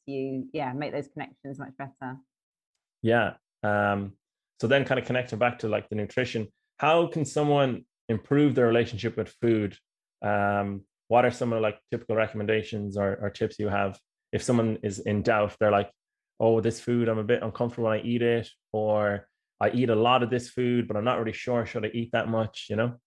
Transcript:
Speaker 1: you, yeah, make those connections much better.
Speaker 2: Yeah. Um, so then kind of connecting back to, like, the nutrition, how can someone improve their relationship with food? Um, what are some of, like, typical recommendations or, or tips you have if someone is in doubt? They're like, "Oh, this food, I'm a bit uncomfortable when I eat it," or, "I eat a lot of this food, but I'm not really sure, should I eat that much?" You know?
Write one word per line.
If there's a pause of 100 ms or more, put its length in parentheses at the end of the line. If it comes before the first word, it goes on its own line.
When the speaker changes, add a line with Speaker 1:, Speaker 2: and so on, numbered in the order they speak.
Speaker 1:
you,
yeah,
make
those
connections
much
better. (880)
Speaker 2:
Yeah. (280)
Um, (460)
so
then
kind
of
connecting
back
to,
like,
the
nutrition, (300)
how
can
someone (240)
improve
their
relationship
with (120)
food? (440)
Um, (220)
what
are
some
of,
like, (120)
typical
recommendations
or,
or
tips
you
have (320)
if
someone
is
in
doubt?
They're
like, (480)
"Oh,
this
food,
I'm
a
bit
uncomfortable
when
I
eat
it," (240)
or, (320)
"I
eat
a
lot
of
this
food,
but
I'm
not
really
sure,
should
I
eat
that
much?"
You
know?